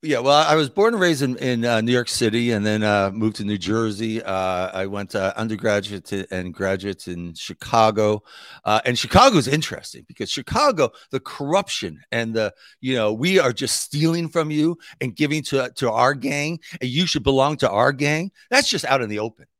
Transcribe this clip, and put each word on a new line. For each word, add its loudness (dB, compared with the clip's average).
Yeah, 0
well, 6
I 4
was 2
born 2
and 0
raised 2
in, 0
in, -2
uh, 2
New 0
York 2
City, 0
and 0
then, 2
uh, 4
moved -2
to -8
New -2
Jersey. -2
Uh, -2
I -6
went, -8
uh, 0
undergraduate -2
to, -6
and -6
graduates -4
in -10
Chicago. 0
Uh, 2
and 0
Chicago's 4
interesting -6
because -10
Chicago, 0
the -4
corruption -4
and -2
the, -2
you -2
know, 0
"We 2
are 2
just -4
stealing -2
from -2
you 0
and -6
giving 0
to, -2
to 0
our 6
gang, -4
and -4
you 0
should -4
belong 2
to 0
our 2
gang," -2
that's 2
just -4
out 2
in -4
the -4
open. -8